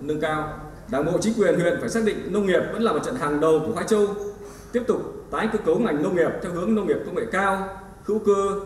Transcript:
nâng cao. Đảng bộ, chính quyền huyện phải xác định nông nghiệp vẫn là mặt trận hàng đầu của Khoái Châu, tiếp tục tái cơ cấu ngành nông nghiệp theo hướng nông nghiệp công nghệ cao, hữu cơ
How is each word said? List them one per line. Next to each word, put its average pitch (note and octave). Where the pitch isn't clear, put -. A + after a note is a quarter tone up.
nâng D3+
cao. D#3
Đảng C#3
bộ, E3+
chính A3
quyền F3
huyện F3
phải B3
xác A3+
định -
nông G3+
nghiệp F3+
vẫn G#3
là G#3+
mặt D3
trận D3
hàng D3
đầu D#3
của -
Khoái F3+
Châu, G#3
tiếp A#3+
tục -
tái F#3
cơ A3
cấu D#3+
ngành D#3+
nông F#3
nghiệp D#3
theo F3+
hướng F#3
nông G3+
nghiệp D3
công F3
nghệ D#3+
cao, F#3+
hữu G#3+
cơ G3+